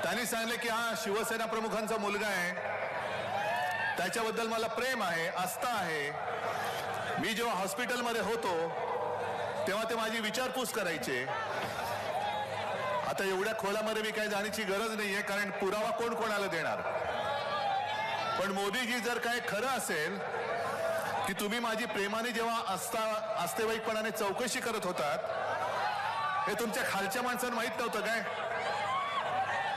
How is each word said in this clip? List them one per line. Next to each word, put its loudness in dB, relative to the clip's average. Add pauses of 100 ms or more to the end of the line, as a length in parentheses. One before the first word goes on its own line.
त्यांनी 0
सांगितलं 0
की 0
हा 2 (100)
शिवसेना 0
प्रमुखांचा 0
मुलगा 0
आहे, 2 (1500)
त्याच्याबद्दल 0
मला 0
प्रेम 0
आहे, 2 (100)
आस्था 0
आहे. 0 (1080)
मी 0
जेव्हा 2
हॉस्पिटलमध्ये 0
होतो, 2 (1120)
तेव्हा 0
ते 0
माझी 0
विचारपूस 0
करायचे. 0 (1800)
आता 0
एवढ्या 2
खोलामध्ये 0
मी 0
काही 0
जाण्याची 0
गरज 0
नाहीये, 0
कारण 0 (100)
पुरावा 2
कोण 0
कोणाला 2
देणार? 0 (1600)
पण 0
मोदीजी, 0
जर 0
काय 2
खरं 0
असेल 0 (1120)
की 0
तुम्ही 0
माझी 0
प्रेमाने 0
जेव्हा 2 (140)
आस्था, -2 (400)
आस्थेवाईकपणाने 0
चौकशी 0
करत 0
होतात, 2 (1300)
हे 2
तुमच्या 0
खालच्या 0
माणसांना 0
माहित 0
नव्हतं 0
काय? 2 (1600)